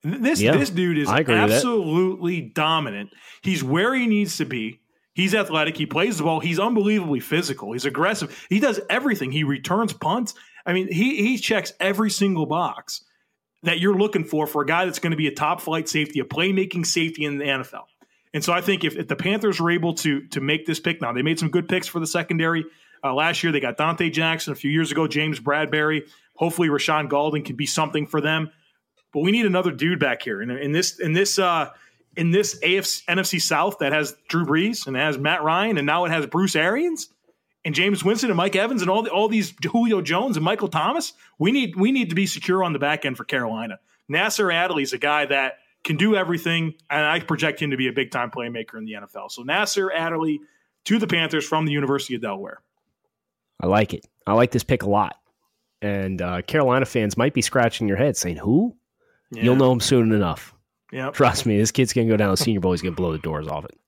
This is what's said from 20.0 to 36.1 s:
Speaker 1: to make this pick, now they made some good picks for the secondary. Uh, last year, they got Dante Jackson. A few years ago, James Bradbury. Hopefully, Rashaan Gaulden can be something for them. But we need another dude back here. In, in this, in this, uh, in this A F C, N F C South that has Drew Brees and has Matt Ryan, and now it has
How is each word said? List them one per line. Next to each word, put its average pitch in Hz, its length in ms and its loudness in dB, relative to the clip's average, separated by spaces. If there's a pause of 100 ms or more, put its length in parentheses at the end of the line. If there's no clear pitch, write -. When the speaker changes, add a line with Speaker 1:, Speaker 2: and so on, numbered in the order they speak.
Speaker 1:
to - 120 -6
make 147 280 -2
this 160 120 -2
pick, 170 220 -4
now 120 120 -4
they 127 100 0
made 160 160 0
some 165 100 0
good 170 180 0
picks 185 200 -2
for - 120 -6
the 165 60 -2
secondary. 165 600 0 (380)
Uh, 131 120 -2
last 156 260 0
year, 170 100 2
they 147 80 2
got 123 180 -2
Dante 165 340 0
Jackson. 160 420 -2
A - 20 -4
few - 140 -4
years 156 220 2
ago, 156 160 0
James 147 320 -2
Bradbury. 151 680 0 (300)
Hopefully, 170 320 0
Rashaan 147 420 2
Gaulden 147 340 0
can 131 120 -8
be 139 100 -4
something 151 400 -2
for 156 160 0
them. 156 300 0 (600)
But 147 80 -2
we 180 100 2
need 226 160 2
another 180 240 2
dude 160 280 -2
back 127 220 0
here. 107 220 -6
In, 120 80 -6
in 139 220 -4
this, 165 260 -2
in 156 140 -2
this, 196 260 2
uh, 170 320 0 (440)
in 170 160 0
this 202 320 2
A 180 140 2
F 190 80 -2
C, - 220 -4
N 175 120 0
F 190 80 -2
C 180 120 -2
South 170 400 0
that 139 140 0
has 151 220 -2 (120)
Drew 165 180 0
Brees 165 420 0
and 135 80 -6
has 143 220 0
Matt 151 260 0
Ryan, 185 340 2
and 143 80 0
now 165 200 2
it 165 40 -2
has 160 160 0